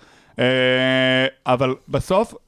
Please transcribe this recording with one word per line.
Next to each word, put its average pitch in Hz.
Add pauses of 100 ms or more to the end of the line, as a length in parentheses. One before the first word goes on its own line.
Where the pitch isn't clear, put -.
(380)
אה, 123 (1040)
אבל 127 (140)
בסוף 185 (140)